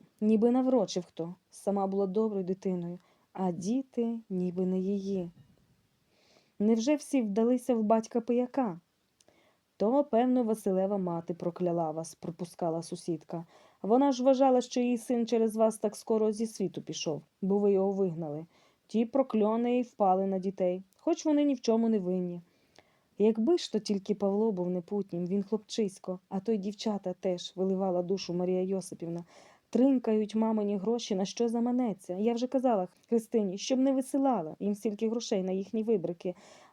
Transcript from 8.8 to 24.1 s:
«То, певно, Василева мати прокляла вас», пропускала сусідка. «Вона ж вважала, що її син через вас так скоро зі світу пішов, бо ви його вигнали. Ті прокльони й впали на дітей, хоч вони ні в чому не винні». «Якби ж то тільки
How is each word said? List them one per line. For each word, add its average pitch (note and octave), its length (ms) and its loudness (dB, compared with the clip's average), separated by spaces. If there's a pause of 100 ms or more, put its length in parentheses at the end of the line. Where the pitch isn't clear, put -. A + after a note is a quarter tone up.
«То, B3+ 260 2
певно, B3+ 400 2
Василева G3+ 540 0
мати F3 360 -4
прокляла E3+ 580 -2
вас», D#3+ 240 -10
пропускала E3+ 680 -6
сусідка. E3+ 640 -8 (360)
«Вона C4 300 4
ж B3 120 -2
вважала, B3+ 380 6
що B3 180 -4
її B3 180 2
син A#3 300 -2
через A3+ 280 2
вас A3 220 2
так G#3 180 -4
скоро A3 360 0
зі A3 160 -4
світу F#3 340 -6
пішов, D#3+ 400 -6 (200)
бо G3 180 2
ви G3+ 120 4
його G3 200 2
вигнали. E3 540 -4 (420)
Ті A3+ 180 0
прокльони A#3 760 2
й B3 40 0
впали G3 440 2
на F#3+ 120 -2
дітей, F#3 440 -2 (140)
хоч - 280 -2
вони D4 180 4
ні C#4+ 100 2
в B3+ 80 -4
чому A3+ 280 2
не A3 100 2
винні». F3+ 420 -2 (760)
«Якби A3 400 4
ж - 140 -6
то A3 80 0
тільки G3+ 360 -2